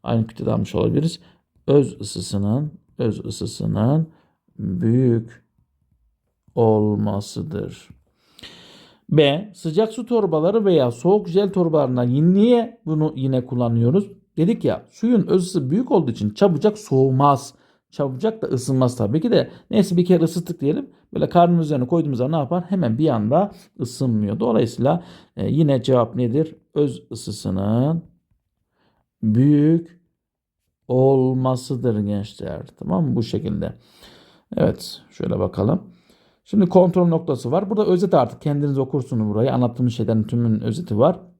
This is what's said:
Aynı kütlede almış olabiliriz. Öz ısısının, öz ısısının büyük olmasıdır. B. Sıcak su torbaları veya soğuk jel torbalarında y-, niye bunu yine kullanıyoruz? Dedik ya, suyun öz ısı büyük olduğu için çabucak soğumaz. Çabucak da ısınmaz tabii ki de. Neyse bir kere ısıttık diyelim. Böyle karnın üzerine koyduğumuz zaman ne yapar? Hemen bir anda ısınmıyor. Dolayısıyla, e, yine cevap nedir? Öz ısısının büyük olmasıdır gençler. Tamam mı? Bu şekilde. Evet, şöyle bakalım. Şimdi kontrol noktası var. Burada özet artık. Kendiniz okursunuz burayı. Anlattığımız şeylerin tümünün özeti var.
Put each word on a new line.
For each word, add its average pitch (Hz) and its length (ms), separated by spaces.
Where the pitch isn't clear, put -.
Aynı 113 240
kütlede - 260
almış 110 220
olabiliriz. 139 460
Öz 135 340
ısısının, 104 720
öz 113 280
ısısının 110 800
büyük 117 880
olmasıdır. 104 1300
B. 147 460
Sıcak 208 380
su 240 140
torbaları 202 580
veya 151 260
soğuk 196 380
jel 190 240
torbalarında 147 520
y-, 151 300
niye 226 520
bunu 156 300
yine 131 300
kullanıyoruz? 123 640
Dedik 190 280
ya, 117 260
suyun 226 360
öz 185 200
ısı 135 240
büyük 247 200
olduğu 160 200
için 104 200
çabucak 202 480
soğumaz. 135 760
Çabucak 143 520
da - 40
ısınmaz 127 500
tabii 117 240
ki 233 100
de. 156 200
Neyse 190 260
bir 175 80
kere 175 200
ısıttık - 360
diyelim. 143 300
Böyle - 140
karnın 175 300
üzerine 147 280
koyduğumuz 147 320
zaman 131 140
ne 165 40
yapar? 170 320
Hemen 151 300
bir 156 100
anda 127 420
ısınmıyor. 113 600
Dolayısıyla, 175 600
e, 95 120
yine 139 340
cevap 120 320
nedir? 123 420
Öz 147 280
ısısının 110 880
büyük 147 760
olmasıdır 127 1080
gençler. 104 680
Tamam 180 260
mı? 123 120
Bu 120 60
şekilde. - 520
Evet, - 540
şöyle - 280
bakalım. 98 440
Şimdi 202 200
kontrol 180 420
noktası 156 440
var. 190 180
Burada 214 160
özet 180 280
artık. 123 280
Kendiniz 143 360
okursunuz 123 500
burayı. 110 240
Anlattığımız 123 400
şeylerin 110 300
tümünün 117 380
özeti 110 380
var. 160 220